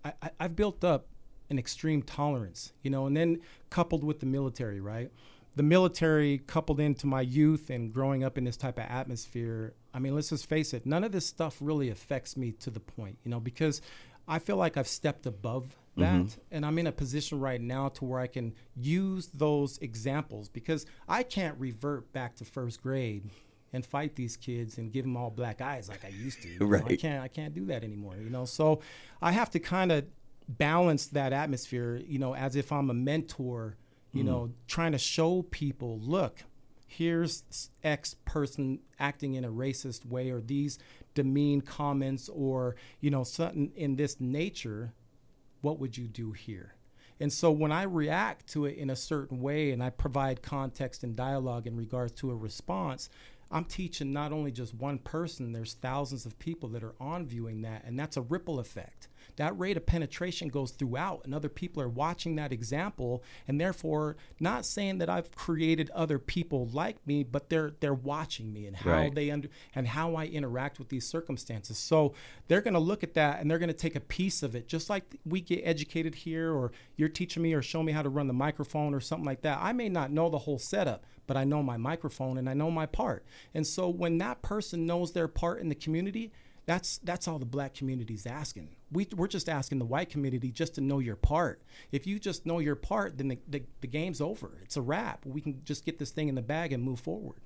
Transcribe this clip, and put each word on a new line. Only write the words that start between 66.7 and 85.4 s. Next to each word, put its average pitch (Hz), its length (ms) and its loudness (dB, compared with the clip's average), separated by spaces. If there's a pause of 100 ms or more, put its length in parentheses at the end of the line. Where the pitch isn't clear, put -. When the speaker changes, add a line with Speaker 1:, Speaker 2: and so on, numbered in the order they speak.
Speaker 1:
like 175 240 -2 (100)
me, 143 160 4
but 127 260 -2
they're, 156 300 4
they're 143 140 4
watching 139 580 -4
me 104 140 -8
and 98 100 -8
how 90 160 2
Speaker 2:
Right. 139 240 6
Speaker 1:
they 147 160 2
under-, 147 180 -2 (260)
and 131 120 2
how 160 280 0
I 156 100 -2
interact 135 540 -2
with 127 100 -10
these 127 160 -2
circumstances. 120 720 -6
So 156 380 6 (340)
they're 185 120 8
gonna 196 180 4
look 185 240 2
at 165 100 -8
that, 147 260 4
and 147 100 0
they're 165 100 4
gonna 165 140 0
take 160 220 -2
a 135 60 -2
piece - 420 0
of 123 120 -2
it, 117 120 -6
just 160 220 -4
like 196 340 -2
we 170 160 0
get 175 240 0
educated 160 520 0
here, 165 360 -2
or 131 220 0 (240)
you're 151 100 4
teaching 170 360 0
me 165 100 4
or 143 80 4
showing 160 240 0
me 156 80 2
how 151 80 2
to 143 80 2
run 139 180 2
the 127 60 2
microphone 147 600 0
or 139 60 2
something 160 260 -4
like 135 180 -2
that. 151 180 2
I 190 100 2
may 240 160 0
not 156 240 2
know 160 180 4
the 151 100 2
whole 143 200 -2
setup, 175 460 0 (220)
but 131 100 0
I 135 60 2
know 147 180 4
my 127 160 0
microphone 131 600 -2
and 131 120 -2
I 131 40 -2
know 156 180 2
my 160 140 2
part. - 400 -2 (280)
And 156 140 0
so 180 220 0
when 175 300 2
that 185 220 -2
person 202 460 -2
knows 170 240 0
their 170 160 2
part 170 320 0